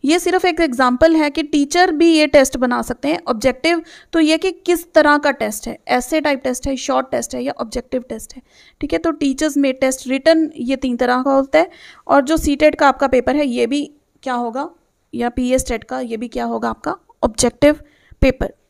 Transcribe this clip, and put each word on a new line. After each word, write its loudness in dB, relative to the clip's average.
ये 2
सिर्फ 0
एक 0
एग्जांपल 2
है 2
कि -4
टीचर 2
भी 4
ये 4
टेस्ट 4
बना -2
सकते -6
हैं। -2
ऑब्जेक्टिव 0
तो 2
ये 4
कि -2
किस -4
तरह 4
का 0
टेस्ट -6
है, -12
ऐसे 0
टाइप -2
टेस्ट -4
है, -4
शॉर्ट -4
टेस्ट -6
है -8
या -6
ऑब्जेक्टिव -6
टेस्ट -12
है, -20
ठीक -6
है। -2
तो -2
टीचर्स -2
में 0
टेस्ट, -2
रिटन, 2
ये -4
तीन -4
तरह 0
का -2
होता 2
है। 2
और 4
जो 0
सीटेट 2
का 2
आपका 0
पेपर 0
है, 0
ये -2
भी -4
क्या -6
होगा, -6
या -2
पीएस -2
टेट -6
का, -10
ये -8
भी -10
क्या -8
होगा -4
आपका -6
ऑब्जेक्टिव 2
पेपर। 0